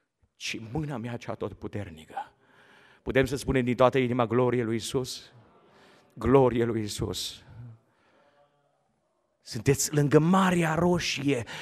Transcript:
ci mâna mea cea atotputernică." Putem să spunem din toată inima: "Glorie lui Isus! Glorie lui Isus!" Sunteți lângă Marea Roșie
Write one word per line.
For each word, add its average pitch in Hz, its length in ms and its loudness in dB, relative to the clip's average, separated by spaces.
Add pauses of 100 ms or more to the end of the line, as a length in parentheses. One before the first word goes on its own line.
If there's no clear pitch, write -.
(360)
ci - 240 -10 (120)
mâna 147 260 -6
mea 117 200 -8
cea - 140 -12
atotputernică." 95 1000 -12 (680)
Putem 127 240 2
să 127 100 -6
spunem 131 280 -2
din 123 120 0
toată 127 220 4
inima: 123 300 0
"Glorie 123 360 0
lui 113 120 -2
Isus! - 560 -8 (840)
Glorie 120 500 4
lui 113 180 -2
Isus!" - 640 -8 (2000)
Sunteți - 520 -2
lângă 147 260 6
Marea 175 560 4
Roșie 143 680 0 (180)